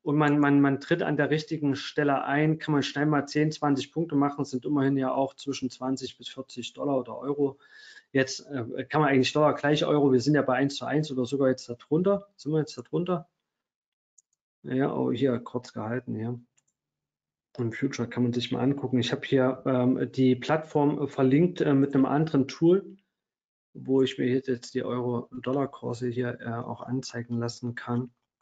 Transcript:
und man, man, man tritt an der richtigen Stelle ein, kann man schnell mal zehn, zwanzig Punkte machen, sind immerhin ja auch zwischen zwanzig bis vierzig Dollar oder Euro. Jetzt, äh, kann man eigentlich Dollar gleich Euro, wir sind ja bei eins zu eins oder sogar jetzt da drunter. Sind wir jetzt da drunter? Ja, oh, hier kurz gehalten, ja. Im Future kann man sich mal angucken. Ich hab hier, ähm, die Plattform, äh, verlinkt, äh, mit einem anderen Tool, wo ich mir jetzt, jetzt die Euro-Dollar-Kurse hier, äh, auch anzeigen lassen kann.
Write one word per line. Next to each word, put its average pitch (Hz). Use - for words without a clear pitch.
und 147
man, 147
man, 143
man 139
tritt -
an 156
der 143
richtigen 147
Stelle 143
ein, 151
kann 156
man 139
schnell 143
mal 147
zehn, 151
zwanzig 143
Punkte 165
machen, 143
sind 131
immerhin 139
ja 131
auch 135
zwischen 131
zwanzig 131
bis 120
vierzig -
Dollar 135
oder 117
Euro. 139
Jetzt, 135
äh, 131
kann 147
man 147
eigentlich 127
Dollar 147
gleich 147
Euro, 147
wir 127
sind 139
ja 139
bei 127
eins 139
zu -
eins 139
oder 127
sogar 135
jetzt 127
da 120
drunter. 196
Sind -
wir 156
jetzt 147
da 127
drunter? 170
Ja, 131
oh, 131
hier 123
kurz -
gehalten, 117
ja. 120
Im 113
Future 131
kann 120
man 123
sich 120
mal 120
angucken. 131
Ich 120
hab -
hier, 127
ähm, 127
die 127
Plattform, 151
äh, 139
verlinkt, 143
äh, 151
mit 139
einem 135
anderen 143
Tool, 180
wo 131
ich 131
mir 135
jetzt, 131
jetzt 123
die 127
Euro-Dollar-Kurse 123
hier, 120
äh, 117
auch 117
anzeigen 120
lassen 120
kann. 123